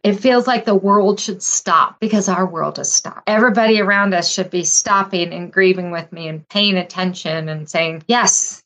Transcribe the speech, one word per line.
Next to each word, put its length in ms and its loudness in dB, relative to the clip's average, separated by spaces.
it 100 2
feels 320 2
like 200 -2
the 100 2
world 440 4
should 220 -8
stop 580 0
because 300 0
our 160 0
world 320 -4
has 140 -4
stopped. 340 -4
Everybody 560 4
around 320 2
us 180 0
should 200 -4
be 120 -2
stopping 720 0
and 180 -10
grieving 380 2
with 220 -8
me 160 -12
and 220 -10
paying 280 0
attention 720 -4
and 180 -8
saying, 400 -4
"Yes, 580 0